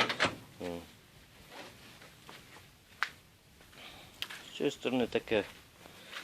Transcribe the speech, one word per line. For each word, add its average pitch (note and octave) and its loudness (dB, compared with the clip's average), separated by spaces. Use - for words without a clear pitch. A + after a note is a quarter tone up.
О. F#2 -4
З - -10
цієї D3 4
сторони B2 4
таке. G#2+ 6